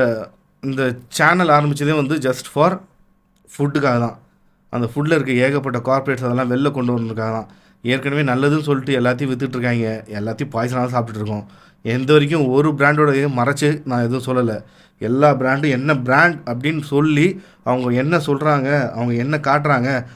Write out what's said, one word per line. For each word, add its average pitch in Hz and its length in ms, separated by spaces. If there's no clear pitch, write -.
இந்த 131 340
சேனல் 165 480
ஆரம்பிச்சதே 147 380
வந்து 151 220
just 127 360
for 156 180
ஃபுட்டுக்காக 139 560
தான். 113 120
அந்த 120 140
ஃபுட்டில் 151 300
இருக்க 127 160
ஏகப்பட்ட 131 460
கார்ப்பரேட்ஸ் 131 480
அதெல்லாம் 123 240
வெளில 139 200
கொண்டு 123 260
வரணுக்காக 113 400
தான். 110 120
ஏற்கனவே 135 400
நல்லதுன்னு 143 460
சொல்லிட்டு 135 300
எல்லாத்தையும் 123 320
வித்துட்டு 127 260
இருக்காங்க, 117 480
எல்லாத்தையும் 113 360
பாய்சனாக 123 400
சாப்பிட்டுட்டு 113 280
இருக்கோம். 104 240
எந்த 127 320
வரைக்கும் 147 340
ஒரு 139 240
பிராண்டோட 147 380
இதையும் 139 280
மறைச்சு 139 320
நான் 123 220
எதுவும் 127 200
சொல்லல. 123 260
எல்லா 131 320
பிராண்டும் 135 440
என்ன 139 200
பிராண்ட் 135 520
அப்படின்னு 143 320
சொல்லி 147 440
அவங்க 127 240
என்ன 160 160
சொல்றாங்க, 143 520
அவங்க 120 180
என்ன 131 240
காட்டுறாங்க, 143 520